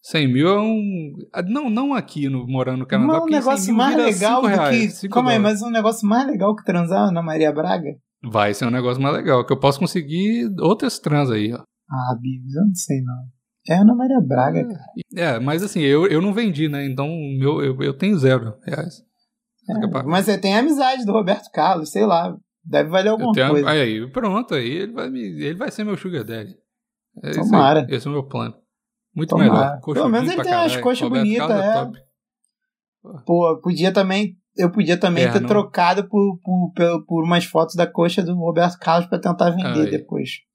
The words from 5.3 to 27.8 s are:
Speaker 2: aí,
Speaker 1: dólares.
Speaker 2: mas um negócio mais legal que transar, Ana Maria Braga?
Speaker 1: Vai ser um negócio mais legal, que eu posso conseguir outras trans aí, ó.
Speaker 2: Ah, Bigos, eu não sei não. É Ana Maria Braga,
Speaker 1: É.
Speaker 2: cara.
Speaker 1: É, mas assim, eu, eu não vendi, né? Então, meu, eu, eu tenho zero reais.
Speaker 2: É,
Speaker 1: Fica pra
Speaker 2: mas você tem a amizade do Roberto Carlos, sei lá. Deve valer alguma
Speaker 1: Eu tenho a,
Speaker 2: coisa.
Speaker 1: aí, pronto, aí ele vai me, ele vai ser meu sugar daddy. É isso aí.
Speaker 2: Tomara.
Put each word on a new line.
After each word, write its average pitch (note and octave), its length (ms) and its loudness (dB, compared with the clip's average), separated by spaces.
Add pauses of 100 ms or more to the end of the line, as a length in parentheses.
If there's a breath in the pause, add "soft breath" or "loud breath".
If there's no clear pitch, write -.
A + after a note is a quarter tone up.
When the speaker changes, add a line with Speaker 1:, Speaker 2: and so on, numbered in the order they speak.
Speaker 2:
aí, A3+ 60 4
Speaker 1:
dólares. G#3 240 2
Speaker 2:
mas A#3+ 80 -6
um - 40 -4
negócio A3 340 0
mais B3 200 2
legal G#3 280 0
que - 80 -16
transar, F#3 460 0
Ana E3+ 140 -2
Maria D#3 280 0
Braga? D3+ 460 -4 (260)
Speaker 1:
Vai G#2+ 300 0
ser B2+ 120 -4
um A#2 60 0
negócio B2 300 -2
mais C#3 140 0
legal, B2 300 2
que C#3 80 0
eu C3+ 60 -2
posso C#3 200 2
conseguir F#3+ 720 -2 (100)
outras A3+ 400 0
trans D3 320 0
aí, G#2+ 220 0
ó. A#2+ 100 -12 (260)
Speaker 2:
Ah, B2+ 300 -4
Bigos, C3 360 -8
eu F3+ 100 2
não G3 100 2
sei C#3 260 -4
não. B2+ 360 -10 (320)
É D#3+ 100 2
Ana G#3+ 140 8
Maria B3+ 280 2
Braga, C3 380 0
Speaker 1:
É. - 40 0
Speaker 2:
cara. A3+ 220 -10 (500)
Speaker 1:
É, A2+ 60 -4
mas D3 200 -2
assim, G3 200 -4
eu, D3 260 4
eu D#3 140 2
não G3+ 120 0
vendi, E3 360 -2
né? C#3+ 160 -6
Então, C#3 220 -4 (300)
meu, D3 240 0
eu, C3 200 -2
eu C#3 120 -2
tenho F#3+ 240 0
zero C3 360 2 (120)
reais. D#3 360 -8 (680)
Speaker 2:
É, G#3+ 60 -4
Speaker 1:
Fica G#3 140 -2
pra C#3 140 -4
Speaker 2:
mas F3 220 0
você G3+ 120 0
tem G3 180 0
a A3 40 4
amizade C4+ 460 0
do G3+ 60 -2
Roberto G#3+ 400 -2
Carlos, D#3 400 0
sei G#3 140 0
lá. F3 280 0 (300)
Deve D3 260 0
valer F#3+ 200 2
alguma A3+ 220 0
Speaker 1:
Eu - 20 4
tenho C3 140 4
a, - 20 2
Speaker 2:
coisa. D3 200 2
Speaker 1:
aí, B2 420 0
pronto, G#3+ 440 -2
aí A#2+ 140 -2
ele G3 240 -6
vai B3+ 160 -8
me, C4 100 -8
ele D#3+ 360 -8
vai A#3+ 140 -6
ser - 140 -8
meu G#3 140 -4
sugar E3+ 260 -6
daddy. G#2+ 320 -12 (680)
É D3 80 -8
isso D#3 100 -2
aí. E3 40 0
Speaker 2:
Tomara. D3 440 4